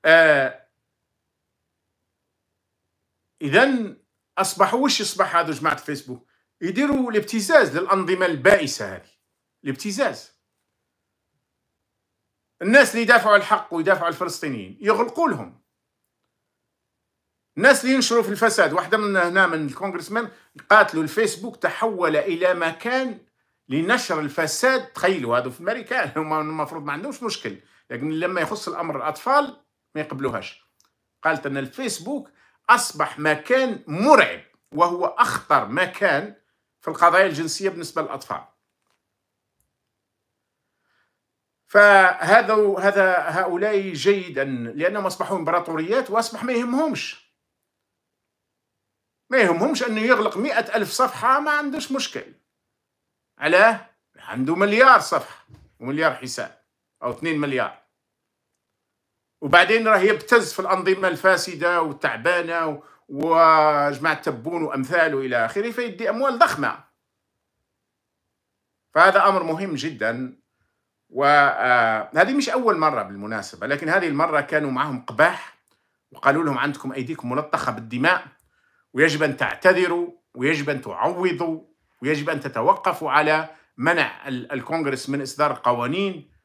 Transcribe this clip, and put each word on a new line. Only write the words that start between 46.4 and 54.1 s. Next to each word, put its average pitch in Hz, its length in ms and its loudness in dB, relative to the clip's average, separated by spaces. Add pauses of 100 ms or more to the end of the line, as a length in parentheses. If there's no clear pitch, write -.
ما 247 80 -4
يهمهمش، 247 800 -4 (2000)
ما 262 80 2
يهمهمش 202 440 2
أنه 220 180 -4
يغلق 220 360 2
مائة 226 400 -2
ألف 202 140 -2
صفحة، 254 500 0
ما 302 100 -2
عندوش 294 420 -4
مشكل. - 420 -8 (1040)
علاه؟ 190 520 4 (260)